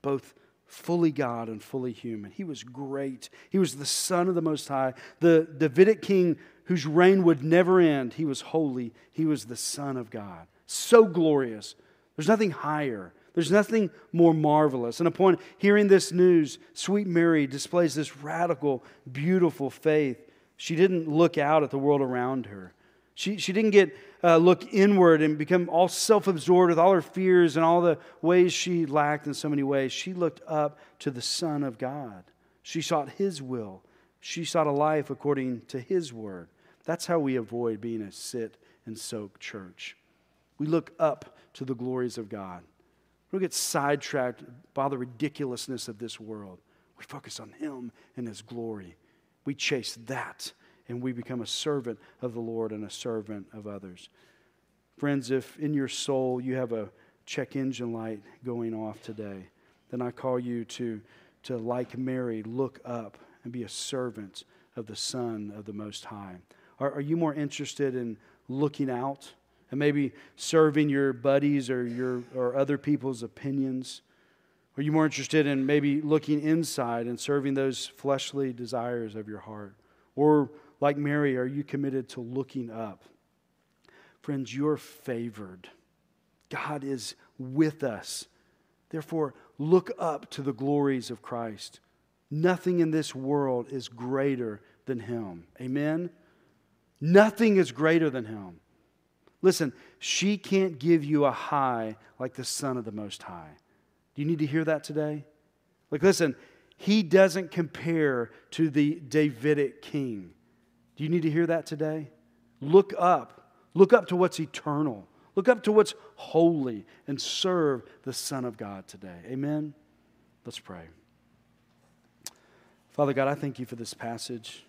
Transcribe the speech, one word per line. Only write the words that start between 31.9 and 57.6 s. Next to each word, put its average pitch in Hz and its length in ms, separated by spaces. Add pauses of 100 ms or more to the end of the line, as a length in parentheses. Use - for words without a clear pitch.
She - 180
sought 147 280
his 185 320
will. 113 420 (360)
She - 260
sought 160 200
a 147 60
life 147 380
according 131 580
to 135 120
his 151 340
word. 98 340 (380)
That's 131 200
how 170 140
we 135 160
avoid 117 460
being 117 200
a 98 100
sit - 460 (280)
and 110 120
soak 104 420
church. - 560 (640)
We 147 80
look 156 340
up - 380 (160)
to 135 120
the 131 100
glories 123 420
of 107 120
God. 92 320 (680)
We 190 80
don't 190 60
get 175 100
sidetracked 143 920 (300)
by 139 160
the 135 80
ridiculousness 123 880
of 107 120
this 113 200
world. 104 400 (380)
We - 60
focus - 360
on 104 120
him 131 400 (260)
and 120 100
his 104 140
glory. 110 540 (500)
We 139 80
chase - 440 (100)
that - 440 (360)
and 120 140
we 131 100
become 120 300
a 107 60
servant 123 520 (220)
of 123 120
the 117 60
Lord 113 320
and 107 120
a 98 60
servant 107 640
of 107 140
others. 98 420 (880)
Friends, 139 340
if 131 280
in 151 140
your 139 140
soul 131 520
you 127 160
have 127 160
a 110 180 (360)
check - 300
engine 123 380